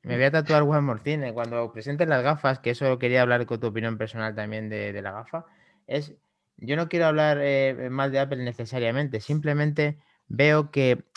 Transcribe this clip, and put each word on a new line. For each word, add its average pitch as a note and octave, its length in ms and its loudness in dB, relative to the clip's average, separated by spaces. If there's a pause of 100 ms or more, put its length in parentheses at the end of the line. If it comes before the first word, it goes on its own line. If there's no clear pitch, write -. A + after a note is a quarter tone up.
Me A#2+ 120 -6
voy B2+ 100 4
a C#3+ 60 4
tatuar D#3 320 4
One D3 180 2
More B2 200 -2
Thing, D3+ 180 -2
eh, B2+ 140 -6
cuando A#2 400 -6
presenten D3 340 -2
las C3 160 2
gafas, C#3 360 0
que A#2 100 -2
eso B2+ 280 0
quería B2 240 2
hablar A#2+ 240 2
con A#2 140 -4
tu A#2 80 -2
opinión A2+ 300 -4
personal A2 380 -6
también G#2+ 340 -6
de, G#2 240 -6
de G2+ 80 -8
la G2 100 -8
gafa, A2+ 340 -10 (400)
es, D3 280 -6 (420)
yo C3+ 220 -4
no E3+ 100 -2
quiero E3 200 2
hablar, D3+ 340 4
eh, C3+ 480 0
mal C3+ 220 -2
de C3+ 80 0
Apple C#3 240 -2
necesariamente, A#2+ 760 -2
simplemente D3 760 0 (320)
veo D3 420 4
que, B2+ 340 2 (120)